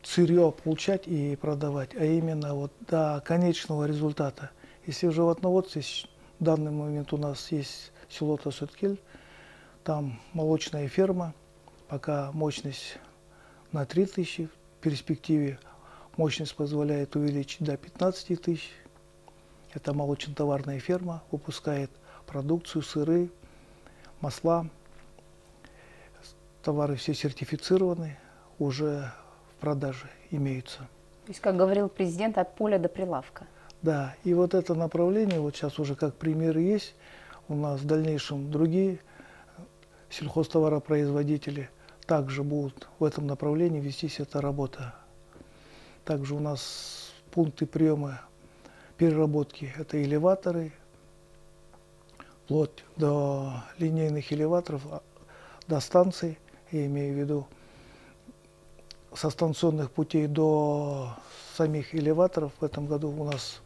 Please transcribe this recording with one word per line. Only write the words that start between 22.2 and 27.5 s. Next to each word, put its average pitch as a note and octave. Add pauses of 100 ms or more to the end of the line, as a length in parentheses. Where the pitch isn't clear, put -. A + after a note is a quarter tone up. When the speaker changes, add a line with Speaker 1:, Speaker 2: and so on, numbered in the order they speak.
Speaker 1:
продукцию, D3+
сыры, E3 (920)
масла. E3 (2000)
Товары D3
все C#3+
сертифицированы, E3 (400)